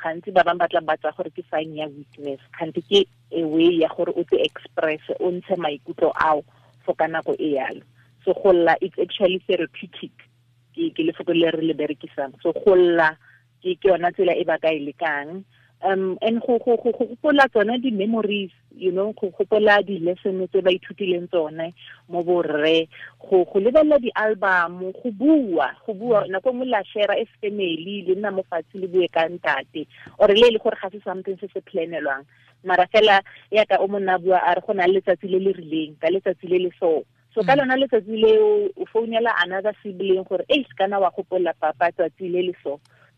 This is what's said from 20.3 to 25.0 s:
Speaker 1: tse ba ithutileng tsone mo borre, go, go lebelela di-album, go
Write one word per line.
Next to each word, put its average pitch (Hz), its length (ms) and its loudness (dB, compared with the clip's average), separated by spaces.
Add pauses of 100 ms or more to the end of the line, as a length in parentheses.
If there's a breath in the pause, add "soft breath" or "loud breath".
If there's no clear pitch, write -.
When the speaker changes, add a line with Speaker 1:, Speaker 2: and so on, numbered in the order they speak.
Speaker 1:
tse 196 80 0
ba 185 160 2
ithutileng 180 560 -6
tsone 160 400 -4 (400 loud breath)
mo 170 160 -4
borre, 160 640 0 (340 loud breath)
go, 185 240 4
go 202 160 0
lebelela 302 400 4
di-album, 185 880 -2
go 247 240 -8